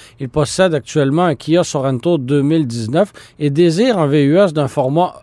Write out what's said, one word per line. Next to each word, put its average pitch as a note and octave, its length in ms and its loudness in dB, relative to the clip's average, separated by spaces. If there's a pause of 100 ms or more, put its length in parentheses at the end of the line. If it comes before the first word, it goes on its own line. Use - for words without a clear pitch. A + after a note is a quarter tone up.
(180)
Il C3+ 120 -10
possède E3 420 0
actuellement D3 520 0
un E3 100 0
Kia E3 280 0
Sorento C3+ 540 -2
deux C#3 240 0
mille D3+ 260 0
dix-neuf A#2+ 460 -2 (260)
et D3 120 -2
désire F3 480 2
un D#3 80 0
V C#3+ 180 2
U D3 140 2
S F#3+ 160 2
d'un D3 140 -2
format D3 540 -2